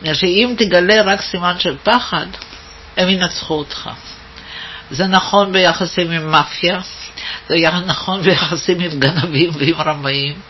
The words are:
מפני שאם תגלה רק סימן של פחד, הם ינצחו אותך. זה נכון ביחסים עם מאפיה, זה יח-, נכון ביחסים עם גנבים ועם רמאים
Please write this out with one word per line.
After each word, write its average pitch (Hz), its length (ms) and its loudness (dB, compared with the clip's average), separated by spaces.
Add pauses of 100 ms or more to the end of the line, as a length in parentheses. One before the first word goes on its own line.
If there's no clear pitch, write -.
מפני 151 140 -2
שאם 202 420 2
תגלה 190 440 4
רק 196 200 2
סימן 175 380 -2
של 143 240 -2
פחד, 208 420 0 (720)
הם 185 120 2
ינצחו 180 440 -2
אותך. - 360 -6 (1000)
זה 175 160 -2
נכון 190 440 2
ביחסים 175 600 2
עם 156 200 -2
מאפיה, 170 480 2 (720)
זה 160 60 2
יח-, 170 300 2
נכון 185 360 -4
ביחסים 175 580 2
עם 160 200 -4
גנבים 156 540 2
ועם 151 220 0
רמאים 147 640 -4 (100)